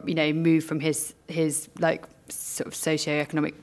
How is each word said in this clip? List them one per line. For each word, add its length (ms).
you 80
know, 180
moved 340
from 140
his, 320
his, 420
like, 260
sort 400
of 60
socioeconomic 880